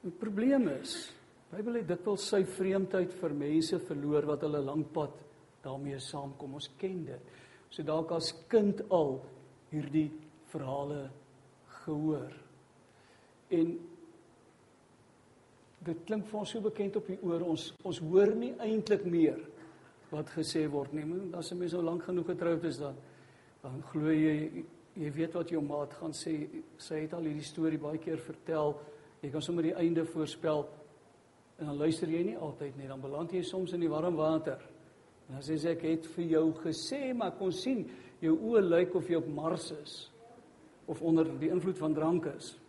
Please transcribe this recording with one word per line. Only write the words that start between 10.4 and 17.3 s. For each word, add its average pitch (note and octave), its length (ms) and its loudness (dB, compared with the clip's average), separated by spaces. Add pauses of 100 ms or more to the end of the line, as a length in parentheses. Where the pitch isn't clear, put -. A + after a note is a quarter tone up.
verhale C#3 640 -6 (720)
gehoor. D3+ 480 -2 (1200)
En E3+ 220 4 (2000)
dit E3 260 -6
klink G#3+ 220 -2
vir G#3+ 100 -4
ons G#3 160 -6
so G#3 80 -4
bekend G#3 380 -2
op F#3 100 -8
die G3 80 -6
oor, E3+ 320 0